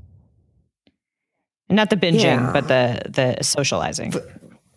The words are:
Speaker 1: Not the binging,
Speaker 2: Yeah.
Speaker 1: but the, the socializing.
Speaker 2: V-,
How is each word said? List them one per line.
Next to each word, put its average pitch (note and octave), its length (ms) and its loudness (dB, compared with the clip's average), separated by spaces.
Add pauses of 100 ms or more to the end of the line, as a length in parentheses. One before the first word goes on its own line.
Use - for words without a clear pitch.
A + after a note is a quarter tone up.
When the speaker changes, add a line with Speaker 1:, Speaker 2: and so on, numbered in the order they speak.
(1700)
Speaker 1:
Not G#3 200 2
the G#3+ 80 2
binging, E3+ 260 2
Speaker 2:
Yeah. B2+ 300 2
Speaker 1:
but C#3+ 140 0
the, B2 340 2 (360)
the - 60 -6
socializing. - 680 -2
Speaker 2:
V-, - 80 -4 (580)